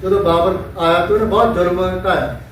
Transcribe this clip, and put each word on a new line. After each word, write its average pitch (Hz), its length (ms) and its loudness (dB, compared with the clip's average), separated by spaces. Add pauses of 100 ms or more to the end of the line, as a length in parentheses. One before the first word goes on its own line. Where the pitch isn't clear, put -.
ਜਦੋਂ 196 200 0
ਬਾਬਰ 170 340 2 (200)
ਆਇਆ 170 280 2
ਤੇ 208 80 0
ਉਹਨੇ 220 120 2
ਬਹੁਤ 214 280 2
ਜ਼ੁਲਮ 180 520 -2
ਢਾਇਆ। 170 340 -2 (120)